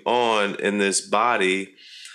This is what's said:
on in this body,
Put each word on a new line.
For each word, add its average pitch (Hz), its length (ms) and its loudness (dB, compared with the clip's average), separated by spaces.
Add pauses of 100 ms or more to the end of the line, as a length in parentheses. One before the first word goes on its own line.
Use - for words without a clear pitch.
on 110 500 2
in 101 240 -2
this 98 200 2
body, 101 760 0 (400)